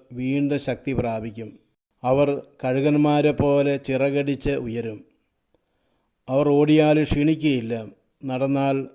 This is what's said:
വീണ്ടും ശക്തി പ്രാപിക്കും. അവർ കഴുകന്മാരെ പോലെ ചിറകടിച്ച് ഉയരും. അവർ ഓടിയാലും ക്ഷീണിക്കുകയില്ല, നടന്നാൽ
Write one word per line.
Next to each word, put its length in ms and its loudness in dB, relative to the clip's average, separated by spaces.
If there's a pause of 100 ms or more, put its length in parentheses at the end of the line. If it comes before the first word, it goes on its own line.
(140)
വീണ്ടും 520 0
ശക്തി 280 -4
പ്രാപിക്കും. 560 -4 (540)
അവർ 240 2 (300)
കഴുകന്മാരെ 760 2
പോലെ 380 2 (120)
ചിറകടിച്ച് 680 -2 (120)
ഉയരും. 340 -8 (1300)
അവർ 200 0 (100)
ഓടിയാലും 520 4
ക്ഷീണിക്കുകയില്ല, 640 0 (500)
നടന്നാൽ 540 -2 (180)